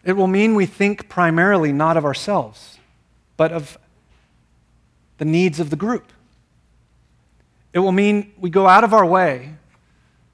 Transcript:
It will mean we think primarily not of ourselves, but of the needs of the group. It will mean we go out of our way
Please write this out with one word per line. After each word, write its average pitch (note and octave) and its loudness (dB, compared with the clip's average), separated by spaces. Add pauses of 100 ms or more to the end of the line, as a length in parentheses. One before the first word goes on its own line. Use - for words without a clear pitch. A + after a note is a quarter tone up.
It F#3 -2
will G3 0
mean G#3 2
we F#3+ 0
think G3+ -6
primarily E3+ 0
not D#3+ 0
of D3+ -2
ourselves, D3 -6 (580)
but D#3+ -2
of D#3 -12 (1400)
the D3 -6
needs E3 0
of D3+ -6
the D#3 -4
group. G#3+ -6 (1600)
It F3 -2
will F#3+ 0
mean G3+ 0
we F3+ -6
go F#3+ 2
out F#3+ 8
of G#3+ 0
our G#3+ 4
way D#3 -2 (800)